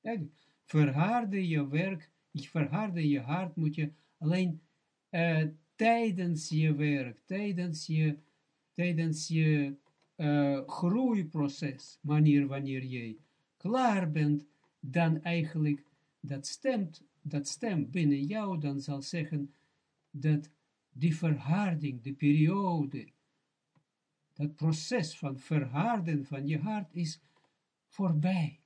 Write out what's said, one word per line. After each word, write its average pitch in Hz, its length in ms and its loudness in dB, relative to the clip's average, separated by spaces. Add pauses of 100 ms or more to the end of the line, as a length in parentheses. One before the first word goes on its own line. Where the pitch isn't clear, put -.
Duidelijk. 208 340 -6 (300)
Verharde 185 840 2
je 151 200 0
werk, 170 420 -2 (200)
ik 139 180 -10
verharde 170 600 -2
je 143 120 2
hart 170 360 -4
moet 156 180 0
je 147 180 -4 (260)
alleen, 165 420 0 (480)
eh, 165 380 2 (280)
tijdens 196 720 0
je 156 260 2
werk, 139 500 -2
tijdens 180 600 -4
je, 156 320 2 (540)
tijdens 165 560 -2
je, 151 480 2 (380)
eh, 143 520 2
groeiproces, 165 1400 -2
wanneer, 147 440 6
wanneer 135 380 -4
jij 117 320 -8 (400)
klaar 202 540 0
bent, 147 360 2 (340)
dan 160 420 2
eigenlijk 156 600 0 (360)
dat 139 260 -8
stemt, 214 560 -4 (200)
dat 147 260 -4
stem 170 420 -2
binnen 143 340 2
jou 196 360 -4
dan 139 200 -4
zal 139 220 -6
zeggen 156 520 -6 (560)
dat 151 400 0 (420)
die 151 240 0
verharding, 147 840 0
de 139 100 -8
periode, 151 960 2 (1200)
dat 151 220 -6
proces 160 640 -2
van 135 200 -6
verharden 156 840 0
van 139 220 -8
je 151 120 -2
hart 208 360 -4
is 165 260 -6 (680)
voorbij. 175 800 0